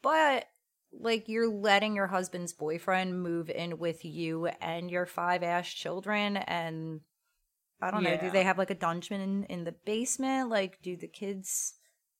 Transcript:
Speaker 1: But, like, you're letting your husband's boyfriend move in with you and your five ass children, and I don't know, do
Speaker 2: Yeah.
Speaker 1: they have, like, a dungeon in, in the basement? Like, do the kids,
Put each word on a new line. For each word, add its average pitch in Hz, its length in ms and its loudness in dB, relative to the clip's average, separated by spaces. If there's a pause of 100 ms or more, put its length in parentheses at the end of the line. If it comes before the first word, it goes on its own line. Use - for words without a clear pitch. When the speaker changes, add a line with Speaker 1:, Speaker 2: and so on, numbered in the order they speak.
Speaker 1:
But, 294 420 4 (480)
like, 220 360 -2
you're 226 240 4
letting 208 440 6
your 196 120 2
husband's 185 440 -2
boyfriend 180 720 0
move 170 280 -2
in 170 280 -4
with 165 260 -4
you 160 420 -2 (140)
and 170 300 -4
your 175 160 0
five 175 360 0
ass 175 260 0
children, 202 680 -2
and 160 640 -4 (840)
I 185 80 0
don't 208 120 2
know, 165 140 2
do 170 100 -2
Speaker 2:
Yeah. 180 60 -4
Speaker 1:
they 190 120 6
have, 185 140 2
like, 190 120 0
a 190 40 -2
dungeon 175 460 -4
in, 196 240 -2
in 175 200 -6
the 165 80 -6 (120)
basement? 262 640 0
Like, 196 340 0
do 180 140 -6
the 165 120 -12
kids, - 640 -6 (460)